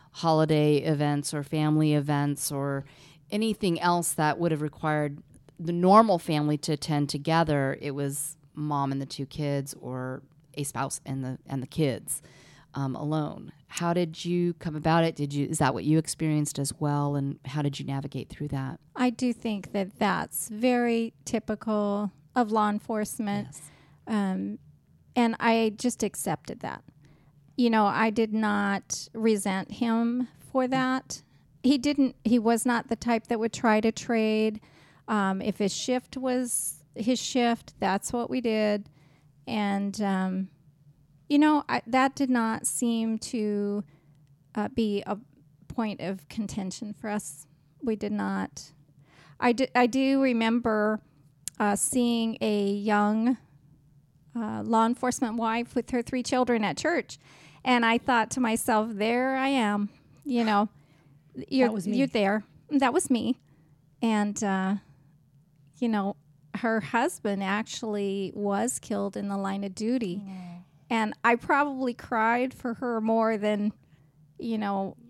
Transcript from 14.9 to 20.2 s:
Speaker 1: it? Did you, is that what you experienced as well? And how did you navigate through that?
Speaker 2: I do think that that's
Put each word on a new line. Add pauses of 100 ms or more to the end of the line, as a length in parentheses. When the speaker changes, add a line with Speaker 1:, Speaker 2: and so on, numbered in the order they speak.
Speaker 1:
it?
Did
you,
is
that
what
you
experienced
as
well?
And
how
did
you
navigate
through
that? (160)
Speaker 2:
I
do
think
that
that's